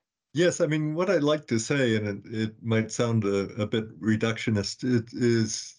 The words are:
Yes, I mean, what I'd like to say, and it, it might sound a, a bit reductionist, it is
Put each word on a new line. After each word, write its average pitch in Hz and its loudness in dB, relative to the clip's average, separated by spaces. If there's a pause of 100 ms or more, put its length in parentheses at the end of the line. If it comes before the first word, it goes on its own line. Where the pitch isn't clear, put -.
(320)
Yes, 165 2
I 165 2
mean, 151 -2
what 180 0
I'd 160 2
like 151 0
to 117 0
say, 123 2
and 107 -2
it, 104 -8
it 110 -4
might 110 0
sound 113 0
a, 98 0 (120)
a 104 0
bit 110 -4
reductionist, 110 0
it 123 0
is 117 0